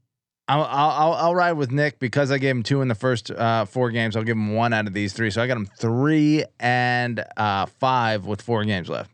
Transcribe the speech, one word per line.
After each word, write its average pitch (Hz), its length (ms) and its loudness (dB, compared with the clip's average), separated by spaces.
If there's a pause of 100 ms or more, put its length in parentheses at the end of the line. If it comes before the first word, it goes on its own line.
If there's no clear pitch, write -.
(480)
I'll, 147 160 2
I'll, 139 260 2
I'll, 156 220 2
I'll 165 220 2
ride 175 180 2
with 143 180 -2
Nick 147 280 0
because 135 320 0
I 139 80 2
gave 135 180 0
him 120 60 -2
two 139 180 0
in 131 80 0
the 120 60 0
first, 123 360 -2
uh, 113 360 0
four 123 240 -2
games. 113 260 -2
I'll 113 80 -2
give 113 140 -2
him 107 160 -2
one 117 180 2
out 107 140 0
of 98 80 -6
these 104 180 -2
three. 113 180 -2
So 113 120 0
I 123 40 0
got 127 120 -2
him 101 80 -6
three 151 760 2 (140)
and, 123 640 0 (140)
uh, 98 300 0
five 117 580 0
with 101 160 -6
four 110 240 -2
games 95 240 -2
left. 71 260 -6